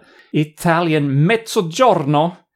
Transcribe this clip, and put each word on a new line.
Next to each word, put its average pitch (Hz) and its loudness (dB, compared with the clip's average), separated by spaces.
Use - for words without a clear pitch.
Italian 151 0
Mezzogiorno, 175 0